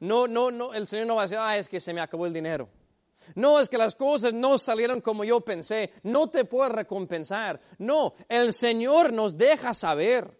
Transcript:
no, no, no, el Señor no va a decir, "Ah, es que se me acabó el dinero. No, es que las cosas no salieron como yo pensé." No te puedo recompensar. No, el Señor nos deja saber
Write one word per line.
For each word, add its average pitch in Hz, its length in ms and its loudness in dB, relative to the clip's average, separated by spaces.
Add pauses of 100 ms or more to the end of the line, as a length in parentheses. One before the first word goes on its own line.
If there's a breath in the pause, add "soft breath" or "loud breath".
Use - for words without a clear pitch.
no, 226 280 0
no, 240 220 0
no, 240 240 -8
el 214 120 -6
Señor 220 200 -6
no 226 100 0
va 214 60 2
a - 20 0
decir, 196 160 -4
"Ah, 214 160 0
es 202 120 -4
que 180 120 -6
se 170 140 -8
me 170 60 -4
acabó 165 260 -6
el 170 60 -4
dinero. 160 360 -6 (640 loud breath)
No, 294 240 6
es 269 100 2
que 254 100 -2
las 220 160 2
cosas 254 400 0
no 262 240 2
salieron 240 420 0
como 214 240 -4
yo 233 160 2
pensé." 214 600 -4
No 277 260 2
te 285 160 0
puedo 254 240 0
recompensar. 196 880 -6 (200 soft breath)
No, 262 360 0 (140)
el 233 240 2
Señor 240 600 4
nos 214 260 -2
deja 254 340 4
saber 185 680 0